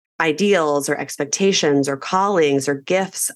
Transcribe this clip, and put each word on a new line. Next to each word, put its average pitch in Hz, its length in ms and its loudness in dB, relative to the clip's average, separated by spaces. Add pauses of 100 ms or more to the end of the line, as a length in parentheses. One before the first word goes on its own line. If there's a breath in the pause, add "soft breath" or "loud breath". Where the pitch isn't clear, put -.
(200)
ideals 156 680 2
or 147 80 -2
expectations 147 920 0
or 139 80 -4
callings 165 720 0
or 143 80 0
gifts 185 600 -4